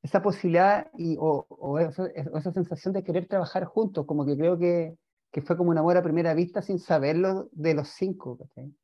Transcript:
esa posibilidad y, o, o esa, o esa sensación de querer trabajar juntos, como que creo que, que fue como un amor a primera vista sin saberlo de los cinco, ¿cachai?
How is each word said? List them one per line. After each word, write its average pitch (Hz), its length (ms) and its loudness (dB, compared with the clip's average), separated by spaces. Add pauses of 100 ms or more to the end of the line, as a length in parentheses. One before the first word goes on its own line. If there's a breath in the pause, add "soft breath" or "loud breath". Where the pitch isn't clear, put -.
esa 180 180 2
posibilidad 196 720 4
y, 165 220 -2
o, 156 320 0
o 143 300 -4
esa, 165 240 0 (280)
o 156 60 -6
esa 170 160 -4
sensación 185 400 -4
de 190 100 -4
querer 175 220 -2
trabajar 185 400 -2
juntos, 202 400 -2
como 147 180 -2
que 143 140 0
creo 170 220 2
que, 170 360 0 (360)
que 139 100 -6
fue 170 160 -2
como 175 140 2
un 165 80 4
amor 175 180 4
a 175 60 4
primera 165 320 0
vista 175 260 0
sin 190 160 -4
saberlo 175 760 0
de 160 220 0
los 143 140 0
cinco, 185 500 -6
¿cachai? - 340 -18 (120)